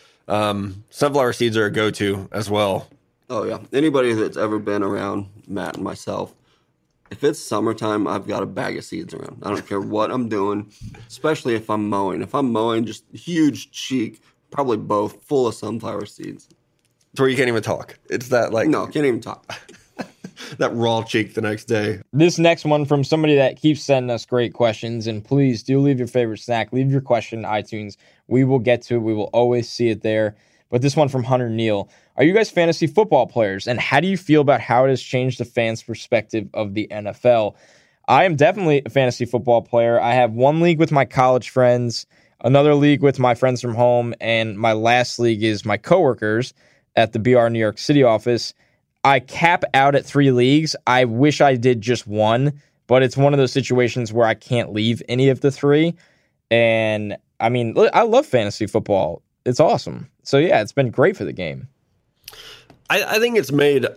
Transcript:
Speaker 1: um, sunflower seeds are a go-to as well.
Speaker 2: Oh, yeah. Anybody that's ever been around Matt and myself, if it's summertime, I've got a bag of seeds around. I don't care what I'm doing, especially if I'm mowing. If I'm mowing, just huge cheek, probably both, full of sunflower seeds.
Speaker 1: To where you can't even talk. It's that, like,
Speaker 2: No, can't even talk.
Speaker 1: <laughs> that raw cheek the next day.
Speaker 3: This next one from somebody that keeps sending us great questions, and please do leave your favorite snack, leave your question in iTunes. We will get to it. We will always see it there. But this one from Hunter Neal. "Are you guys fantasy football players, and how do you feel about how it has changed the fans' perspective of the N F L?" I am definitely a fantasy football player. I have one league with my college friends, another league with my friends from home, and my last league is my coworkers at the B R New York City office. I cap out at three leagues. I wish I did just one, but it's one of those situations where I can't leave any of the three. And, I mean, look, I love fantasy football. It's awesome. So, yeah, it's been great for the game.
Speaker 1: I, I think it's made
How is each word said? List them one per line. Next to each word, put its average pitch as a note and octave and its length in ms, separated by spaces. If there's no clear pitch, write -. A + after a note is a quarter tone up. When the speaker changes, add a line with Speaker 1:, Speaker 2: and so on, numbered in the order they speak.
Speaker 1:
um, G2+ 600
sunflower C#3 420
seeds A2+ 240
are A2 80
a G2+ 80
go-to G2+ 580
as G#2 200
well. G2+ 380
Speaker 2:
Oh, G#2+ 140
yeah. G#2 160
Anybody C3+ 400
that's A2 240
ever G#2+ 220
been G#2 240
around G2 460
Matt F#2 300
and F#2 80
myself, F#2+ 500
if - 140
it's D3 140
summertime, G#2+ 680
I've F#2+ 200
got G2+ 160
a G2 40
bag G2 300
of - 80
seeds F2+ 300
around. - 300
I G2 60
don't - 160
care G2+ 140
what G#2+ 300
I'm A#2+ 180
doing, G#2 420
especially D#3 460
if A2 160
I'm G#2+ 180
mowing. G2 340
If G2 120
I'm C3+ 180
mowing, A2+ 320
just A2 200
huge D3 560
cheek, A#2 500
probably B2 260
both, G#2 460
full C3+ 240
of G#2+ 80
sunflower G#2+ 520
seeds. - 420
Speaker 1:
To C3+ 60
where C3 80
you B2+ 60
can't B2+ 120
even A2+ 140
talk. - 360
It's A#2+ 180
that, A#2 240
like, A2+ 160
Speaker 2:
No, B2 180
can't D3 200
even B2 140
talk. - 240
Speaker 1:
<laughs> - 560
that C3 160
raw A#2 280
cheek A2 320
the A2 60
next G#2+ 240
day. G#2 360
Speaker 3:
This E3 260
next E3 260
one D3+ 200
from C#3+ 200
somebody D#3 320
that C3+ 240
keeps D3+ 220
sending B2+ 280
us A#2 160
great A#2+ 280
questions, A#2 520
and A2 180
please C3+ 380
do C3+ 180
leave C#3 180
your A#2+ 100
favorite A2+ 300
snack, A2+ 340
leave C3+ 180
your C#3 100
question A#2 400
in G#2+ 40
iTunes. G#2+ 520
We C3 180
will C3 140
get A#2+ 240
to A#2+ 140
it. - 60
We A2 120
will G#2 180
always A#2+ 360
see A#2+ 220
it G#2+ 120
there. A2 340
But A#2+ 120
this C#3 140
one D3+ 120
from C3 160
Hunter B2+ 260
Neal. A2 400
"Are - 60
you D#3+ 100
guys G#3+ 160
fantasy E3+ 380
football D3 400
players, G2 400
and A#2+ 140
how - 180
do D#3+ 80
you F#3+ 100
feel D3+ 240
about C3+ 200
how B2 240
it C3+ 60
has B2+ 120
changed B2+ 380
the A#2 40
fans' A2+ 380
perspective G#2+ 720
of G#2 200
the G#2 180
N G#2 160
F - 180
L?" A2+ 300
I C3+ 180
am F3 120
definitely F#3 500
a A2+ 40
fantasy B2 340
football A#2 380
player. A#2 380
I A#2 140
have B2 180
one C3+ 280
league E3+ 180
with D#3+ 140
my C#3 120
college B2+ 460
friends, B2 560
another C#3+ 320
league C#3+ 260
with C3+ 160
my B2 160
friends B2+ 260
from A#2+ 140
home, A#2+ 460
and A2 360
my A2+ 160
last A#2+ 460
league A2+ 240
is A2 220
my G#2 120
coworkers B2 800
at A2 180
the A#2 60
B B2 160
R A#2 160
New A#2 80
York G#2+ 200
City C#3+ 260
office. A2+ 500
I C#3 160
cap E3+ 460
out C#3 220
at - 100
three C#3+ 240
leagues. C3+ 460
I B2+ 200
wish B2+ 340
I C#3+ 160
did A#2+ 240
just A2 260
one, A2+ 540
but B2+ 160
it's B2+ 140
one C#3+ 180
of C#3+ 40
those C3 120
situations B2 640
where A#2 140
I A2 80
can't A#2 380
leave A2 360
any C3 220
of B2+ 100
the C#3+ 100
three. D3 440
And, A2 640
I A2+ 80
mean, A#2+ 240
look, G3+ 220
I F#3 80
love A3+ 240
fantasy G#2+ 400
football. G2 560
It's B2+ 120
awesome. D#3 520
So, - 140
yeah, D3+ 240
it's G#2 120
been C3 180
great E3 260
for G#2+ 80
the D2 80
game. C#2 360
Speaker 1:
I, F#3 140
I - 160
think A#3 180
it's C3 120
made C#3+ 360